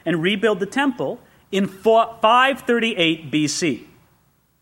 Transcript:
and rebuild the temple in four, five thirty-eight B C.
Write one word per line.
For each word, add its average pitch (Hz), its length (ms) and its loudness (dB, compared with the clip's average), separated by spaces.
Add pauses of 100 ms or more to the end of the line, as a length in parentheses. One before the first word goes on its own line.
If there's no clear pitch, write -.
and 165 160 0
rebuild 202 380 0
the 196 60 -4
temple 240 540 -4 (320)
in 196 140 0
four, 226 560 2
five 247 380 2
thirty-eight 185 680 -2
B 151 160 0
C. 143 400 -4 (760)